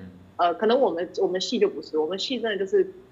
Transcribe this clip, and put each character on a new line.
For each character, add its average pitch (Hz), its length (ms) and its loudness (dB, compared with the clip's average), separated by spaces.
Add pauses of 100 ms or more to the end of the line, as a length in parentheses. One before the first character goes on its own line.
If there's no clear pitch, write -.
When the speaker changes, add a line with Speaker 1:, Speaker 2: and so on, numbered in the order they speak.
Speaker 1:
嗯。 - 60 -16 (300)
Speaker 2:
呃， 175 180 2
可 175 120 -2
能 240 140 4
我 226 100 4
们， 165 180 -4 (100)
我 190 80 2
们 180 140 -2
系 214 180 -2
就 196 100 4
不 127 140 -8
是， - 160 -4
我 156 80 2
们 185 120 -6
系 233 220 -4
真 220 100 -2
的 196 80 -2
就 196 80 -2
是 190 260 2 (200)